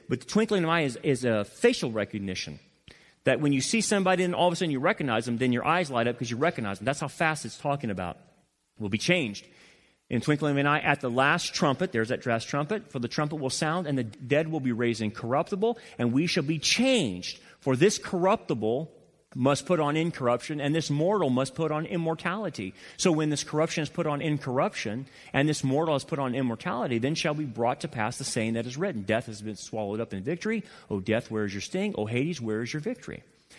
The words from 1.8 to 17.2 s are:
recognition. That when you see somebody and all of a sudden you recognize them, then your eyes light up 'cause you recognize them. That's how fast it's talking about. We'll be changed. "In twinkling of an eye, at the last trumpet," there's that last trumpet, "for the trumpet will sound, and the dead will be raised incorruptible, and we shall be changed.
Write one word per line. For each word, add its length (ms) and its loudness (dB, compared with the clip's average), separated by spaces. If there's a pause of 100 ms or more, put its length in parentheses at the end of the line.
recognition. 680 -4 (680)
That 160 4
when 140 2
you 80 2
see 200 0
somebody 420 2
and 100 0
all 140 4
of 60 4
a 20 -2
sudden 160 0
you 80 0
recognize 460 0
them, 120 -2
then 160 2
your 100 0
eyes 280 2
light 160 2
up 100 -2
'cause 140 -4
you 60 -2
recognize 420 -2
them. 60 -12
That's 160 0
how 60 -4
fast 380 -2
it's 140 -12
talking 320 -2
about. 260 -4 (600)
We'll 100 -4
be 80 0
changed. 480 0 (640)
"In 120 0
twinkling 300 2
of 60 2
an 100 2
eye, 140 2
at 180 2
the 100 -2
last 460 2
trumpet," 360 2
there's 180 0
that 160 -2
last 220 0
trumpet, 440 -4
"for 80 -6
the 80 -2
trumpet 300 -2
will 120 -2
sound, 380 -2
and 100 0
the 60 0
dead 460 0
will 100 -2
be 140 0
raised 280 2
incorruptible, 760 0 (180)
and 140 2
we 160 2
shall 160 0
be 160 -2
changed. 800 2 (220)